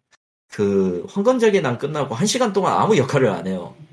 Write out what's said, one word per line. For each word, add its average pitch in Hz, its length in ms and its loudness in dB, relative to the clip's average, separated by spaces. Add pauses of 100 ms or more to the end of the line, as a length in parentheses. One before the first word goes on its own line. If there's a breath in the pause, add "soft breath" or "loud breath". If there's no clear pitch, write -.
(500)
그 95 600 0
황건적의 214 520 2
난 123 160 -2
끝나고 139 380 -6
한 151 100 0
시간 233 280 0
동안 165 280 2
아무 202 160 2
역할을 135 300 2
안 90 200 -2
해요. 90 280 -8 (180)